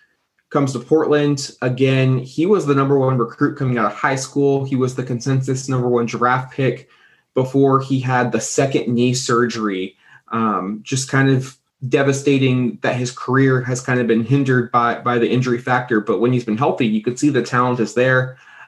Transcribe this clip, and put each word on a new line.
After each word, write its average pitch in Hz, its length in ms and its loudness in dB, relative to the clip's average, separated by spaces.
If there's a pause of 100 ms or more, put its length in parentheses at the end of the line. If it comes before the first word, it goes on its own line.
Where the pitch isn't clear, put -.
(500)
Comes 139 240 0
to 127 60 -4
Portland. 147 720 0 (100)
Again, 131 560 2
he 143 280 -2
was 185 200 2
the 139 100 2
number 139 240 2
one 131 180 2
recruit 135 400 -2
coming 127 200 -2
out 110 80 0
of 101 80 0
high 135 240 -2
school. 139 480 0
He 135 100 -4
was 127 200 0
the 131 80 -6
consensus 131 640 -4
number 127 180 0
one 120 180 2
draft 123 480 -2
pick 131 360 -2 (440)
before 135 460 2
he 131 220 -2
had 123 320 0
the 113 80 0
second 135 520 0
knee 120 200 2
surgery. 113 800 -2 (340)
Um, 107 540 -4
just - 260 -6
kind 135 200 2
of 131 280 -2 (300)
devastating 135 920 0
that 123 160 -2
his 127 140 -4
career 131 500 2
has 123 180 -4
kind 123 220 -2
of 117 60 -2
been 113 180 2
hindered 127 480 0
by, 117 260 0
by 120 200 0
the 117 100 2
injury 123 280 0
factor. 123 440 0
But 101 180 -2
when 120 140 2
he's 120 100 0
been 107 140 -2
healthy, 143 280 0
you 107 160 0
could 123 160 -4
see 147 120 2
the 131 120 0
talent 123 380 0
is - 140 -2
there. 131 440 0 (300)